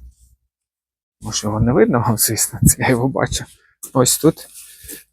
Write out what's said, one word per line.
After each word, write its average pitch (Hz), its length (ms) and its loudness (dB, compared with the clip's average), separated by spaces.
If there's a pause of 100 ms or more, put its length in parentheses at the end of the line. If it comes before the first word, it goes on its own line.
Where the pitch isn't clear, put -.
(1200)
Може, 107 260 -6
його 107 120 0
не 113 120 2
видно 185 280 4
вам, 110 180 0
звісно, - 500 -2
це - 140 6
я 131 80 0
його 123 180 2
бачу. - 380 -4 (480)
Ось 127 240 2
тут, 160 200 2 (760)